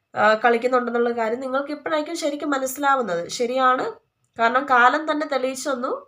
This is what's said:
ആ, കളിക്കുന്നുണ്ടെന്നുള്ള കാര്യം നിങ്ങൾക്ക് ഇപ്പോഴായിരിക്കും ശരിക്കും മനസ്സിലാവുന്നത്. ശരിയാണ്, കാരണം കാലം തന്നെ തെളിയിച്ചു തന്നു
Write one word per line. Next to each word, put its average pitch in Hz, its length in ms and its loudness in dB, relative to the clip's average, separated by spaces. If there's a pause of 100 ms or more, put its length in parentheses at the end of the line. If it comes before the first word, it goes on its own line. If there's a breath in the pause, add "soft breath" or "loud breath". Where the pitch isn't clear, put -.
(140)
ആ, 214 200 4
കളിക്കുന്നുണ്ടെന്നുള്ള 240 760 2
കാര്യം 233 300 -2
നിങ്ങൾക്ക് 269 320 -4
ഇപ്പോഴായിരിക്കും 311 440 -4
ശരിക്കും 294 340 -4
മനസ്സിലാവുന്നത്. 262 800 0
ശരിയാണ്, 254 560 0 (540)
കാരണം 247 320 2
കാലം 269 400 4
തന്നെ 302 220 -2
തെളിയിച്ചു 262 380 -4
തന്നു 262 220 -4 (160)